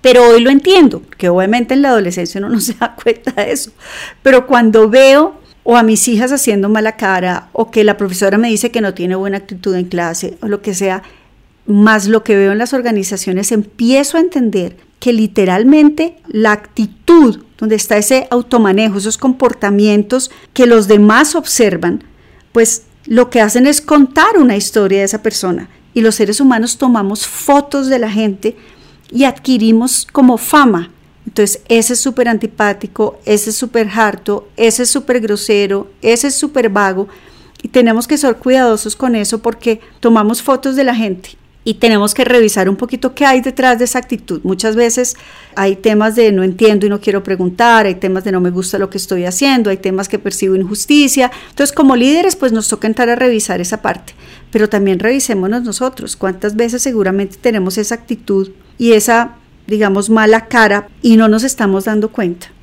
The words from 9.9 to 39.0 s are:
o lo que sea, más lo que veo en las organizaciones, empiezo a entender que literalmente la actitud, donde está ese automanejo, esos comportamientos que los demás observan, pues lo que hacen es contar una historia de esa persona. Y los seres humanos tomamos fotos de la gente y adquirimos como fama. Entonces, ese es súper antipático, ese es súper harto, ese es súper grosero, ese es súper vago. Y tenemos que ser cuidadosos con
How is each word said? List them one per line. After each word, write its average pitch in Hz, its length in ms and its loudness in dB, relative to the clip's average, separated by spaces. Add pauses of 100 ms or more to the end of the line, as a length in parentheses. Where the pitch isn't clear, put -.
o 226 60 -10
lo 208 160 -4
que 208 100 -6
sea, 190 300 -4 (640)
más 208 400 2
lo 214 160 2
que 214 140 0
veo 196 160 2
en 202 60 -2
las 240 160 -4
organizaciones, 202 760 -4
empiezo 254 680 0
a - 20 2
entender 226 560 -2 (240)
que 247 120 0
literalmente 262 1040 2 (120)
la 214 240 0
actitud, 226 880 2 (180)
donde 220 160 -2
está 208 220 -2
ese 254 340 0
automanejo, 220 680 0
esos 208 200 -6
comportamientos 214 1120 0 (220)
que 254 140 2
los 226 220 4
demás 214 460 4
observan, 190 680 -2 (480)
pues - 320 0 (220)
lo 240 240 2
que 233 100 0
hacen 226 260 2
es 294 140 2
contar 302 580 2
una 269 180 4
historia 196 420 0
de 196 60 0
esa 208 180 -6
persona. 185 460 -6 (260)
Y 156 80 0
los 220 120 2
seres 214 260 -2
humanos 240 380 0
tomamos 220 480 -2
fotos 277 640 0
de 262 100 0
la 226 120 -2
gente 208 460 -4 (540)
y 254 140 0
adquirimos 247 880 0
como 254 260 4
fama. 226 520 0 (360)
Entonces, - 420 -2
ese 233 260 0
es 226 60 -4
súper 247 280 -2
antipático, 214 960 -4
ese 208 260 -2
es 208 60 -8
súper 233 380 -4
harto, 202 600 -4
ese 226 280 0
es 233 60 -2
súper 254 300 -2
grosero, 202 680 -2 (120)
ese 233 260 0
es 269 60 -4
súper 269 340 -2
vago. 196 400 -2 (540)
Y - 60 -10
tenemos 240 380 2
que 302 120 -2
ser 262 180 0
cuidadosos 240 600 0
con 254 180 -2